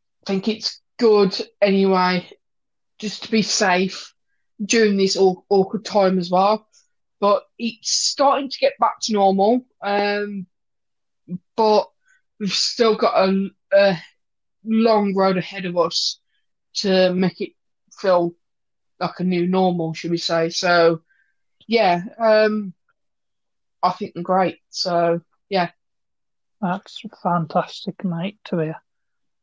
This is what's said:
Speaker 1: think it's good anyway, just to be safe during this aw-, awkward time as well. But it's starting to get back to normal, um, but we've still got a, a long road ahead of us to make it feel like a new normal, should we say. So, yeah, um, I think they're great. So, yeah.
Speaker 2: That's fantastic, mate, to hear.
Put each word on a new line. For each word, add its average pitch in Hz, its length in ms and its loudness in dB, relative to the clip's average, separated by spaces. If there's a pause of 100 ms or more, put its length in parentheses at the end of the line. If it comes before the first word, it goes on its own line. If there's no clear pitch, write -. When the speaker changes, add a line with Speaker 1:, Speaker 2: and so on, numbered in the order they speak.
(260)
Speaker 1:
think 196 240 -4
it's - 320 -6 (180)
good 208 400 4 (220)
anyway, 190 680 2 (680)
just - 240 -10
to - 80 -14
be 220 120 2
safe 185 680 -2 (480)
during 214 360 2
this 190 180 0
aw-, 185 320 2
awkward 190 380 0
time 190 340 2
as 175 100 -4
well. 202 380 0 (540)
But 202 260 0 (100)
it's - 360 -8
starting 277 560 0
to - 100 -12
get 523 180 0
back 226 260 -2
to 226 100 -4
normal, 202 520 2 (160)
um, 202 680 -4 (1080)
but 214 340 2 (520)
we've 196 100 -4
still - 460 0
got 190 320 2
a, 196 200 -2 (220)
a 196 260 4 (680)
long 220 500 2
road 190 220 2
ahead 190 260 -8
of 175 140 -8
us - 420 -2 (540)
to 185 400 2
make 185 260 -2
it - 140 -10 (460)
feel 175 340 0 (680)
like 175 200 -6
a 175 40 -4
new 180 220 0
normal, 180 480 0
should 170 160 -8
we 170 80 -2
say. 165 320 -2
So, 170 540 2 (640)
yeah, 196 340 2 (160)
um, 214 560 2 (1120)
I 185 80 2
think - 240 -10
they're 175 80 -8
great. 185 360 0 (100)
So, 170 520 0 (280)
yeah. 180 200 0 (920)
Speaker 2:
That's 190 380 -8 (220)
fantastic, 175 840 -6
mate, 175 420 -8
to 180 120 -6
hear. 160 240 -6 (600)